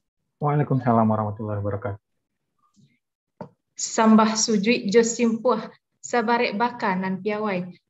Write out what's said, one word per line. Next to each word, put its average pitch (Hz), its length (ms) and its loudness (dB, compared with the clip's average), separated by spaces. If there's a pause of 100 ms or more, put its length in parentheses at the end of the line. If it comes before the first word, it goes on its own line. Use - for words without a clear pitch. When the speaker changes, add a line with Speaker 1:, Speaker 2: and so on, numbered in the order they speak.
(380)
Speaker 1:
Waalaikumsalam 127 720 2
warahmatullahi 107 480 -4
wabarakatuh. 101 400 -6 (1700)
Speaker 2:
Sambah 220 680 4
sujui 220 560 0
jo 233 80 8
simpuah, 226 640 -2 (320)
sabarek 240 560 0
baka 233 400 -2
nan 185 240 -4
piawai, 202 540 -4 (180)